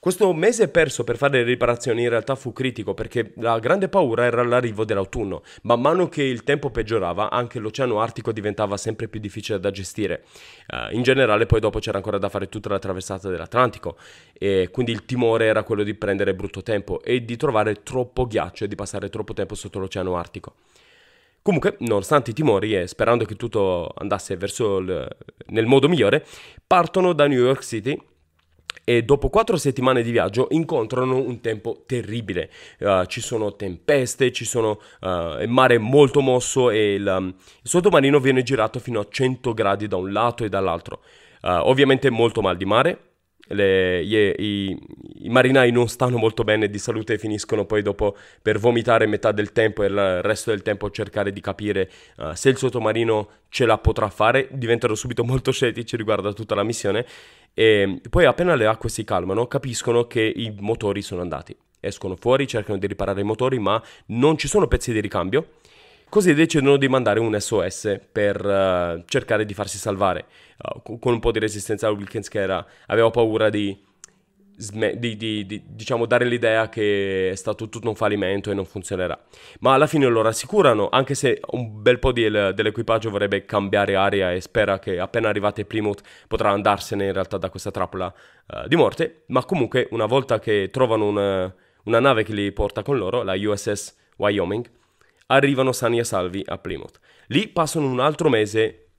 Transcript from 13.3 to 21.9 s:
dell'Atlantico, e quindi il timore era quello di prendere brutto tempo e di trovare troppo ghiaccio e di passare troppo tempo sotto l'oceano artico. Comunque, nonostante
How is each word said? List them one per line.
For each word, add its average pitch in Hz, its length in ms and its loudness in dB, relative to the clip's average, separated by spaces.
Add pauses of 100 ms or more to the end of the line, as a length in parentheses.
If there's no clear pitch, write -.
dell'Atlantico, 90 680 -2 (380)
e 95 360 0
quindi 120 220 -2
il 107 140 -6
timore 113 400 2
era 107 160 2
quello 104 200 -2
di 104 120 -2
prendere 98 400 0
brutto 95 280 -10
tempo 101 400 -4
e 123 220 0
di 117 140 -8
trovare 107 440 0
troppo 127 440 -4
ghiaccio 104 380 -4
e 101 40 -6
di 101 60 -8
passare 98 340 -10
troppo 104 240 -10
tempo 98 220 -8
sotto 98 240 -12
l'oceano 92 400 -4
artico. - 380 -12 (840)
Comunque, - 380 2
nonostante 117 540 0